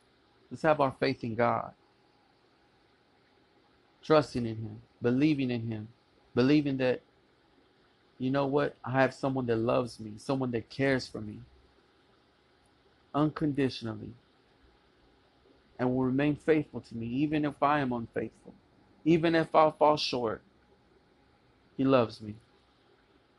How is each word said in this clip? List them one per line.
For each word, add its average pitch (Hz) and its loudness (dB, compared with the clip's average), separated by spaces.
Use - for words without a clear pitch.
Let's - -12
have 151 2
our 131 2
faith 135 -2
in 113 -6
God. 117 0
Trusting 143 2
in 113 -6
him, 110 -12
believing 131 2
in 117 -4
him, 110 -8
believing 139 4
that, 127 0
you 131 -2
know 139 0
what? 143 0
I 120 -6
have 131 4
someone 131 -2
that 117 2
loves 120 0
me, 107 -12
someone 131 -4
that 113 -6
cares 135 0
for 113 -12
me 107 -12
unconditionally, 131 -2
and 127 0
will 131 0
remain 139 0
faithful 151 0
to - -16
me, 113 -8
even 147 -2
if 139 -6
I 147 2
am 127 -2
unfaithful, - -8
even 165 4
if 160 0
I 156 6
fall 151 4
short. 120 -4
He 139 -2
loves 123 2
me 107 -12